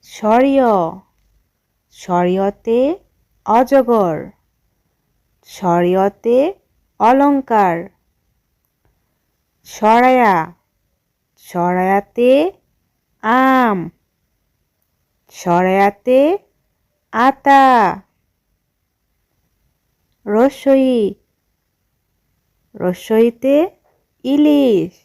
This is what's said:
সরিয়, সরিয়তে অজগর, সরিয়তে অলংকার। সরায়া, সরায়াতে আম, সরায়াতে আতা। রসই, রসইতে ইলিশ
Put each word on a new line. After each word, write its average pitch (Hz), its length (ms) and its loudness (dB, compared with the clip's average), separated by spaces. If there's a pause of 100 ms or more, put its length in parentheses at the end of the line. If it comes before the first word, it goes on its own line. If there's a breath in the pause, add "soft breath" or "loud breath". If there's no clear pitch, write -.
সরিয়, 254 680 0 (1200)
সরিয়তে 196 1080 -4 (460)
অজগর, 226 840 0 (1120)
সরিয়তে 190 1080 -2 (440)
অলংকার। 226 920 0 (1800)
সরায়া, 220 880 0 (840)
সরায়াতে 196 1160 -2 (720)
আম, 240 680 0 (1400)
সরায়াতে 202 1080 0 (760)
আতা। 269 520 2 (2500)
রসই, 247 880 0 (1600)
রসইতে 233 960 -2 (520)
ইলিশ 269 680 0 (120)